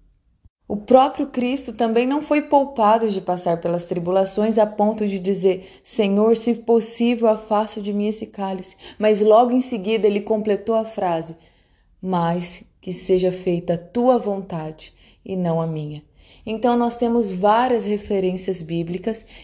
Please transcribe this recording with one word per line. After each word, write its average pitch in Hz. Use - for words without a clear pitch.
O 208
próprio 269
Cristo 247
também 233
não 285
foi 302
poupado 233
de 190
passar 175
pelas 170
tribulações 190
a 214
ponto 214
de 196
dizer, 185
"Senhor, 214
se 233
possível, 233
afasta 214
de 202
mim 208
esse 214
cálice." 190
Mas 208
logo 220
em 254
seguida 214
ele 202
completou 208
a 220
frase, 165
"Mas 175
que 185
seja 185
feita 175
a 165
tua 240
vontade 196
e 190
não 165
a 165
minha." 151
Então 226
nós 240
temos 233
várias 214
referências 190
bíblicas 170